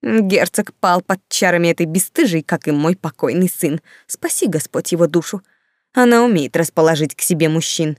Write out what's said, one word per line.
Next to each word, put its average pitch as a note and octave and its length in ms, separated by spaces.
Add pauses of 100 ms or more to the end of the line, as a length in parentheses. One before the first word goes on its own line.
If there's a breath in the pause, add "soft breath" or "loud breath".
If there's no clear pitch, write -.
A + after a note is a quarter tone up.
Герцог G#3 720
пал F3+ 260
под F#3+ 260
чарами F3 420
этой E3+ 160
бесстыжей, E3+ 560
как - 260
и D3+ 40
мой D3+ 240
покойный D#3+ 540
сын. D#3+ 320 (260 soft breath)
Спаси - 400
Господь - 440
его E3+ 160
душу. E3+ 340 (520)
Она A#3+ 300
умеет F3+ 320
расположить D#3+ 600
к - 60
себе D#3+ 280
мужчин. D#3 500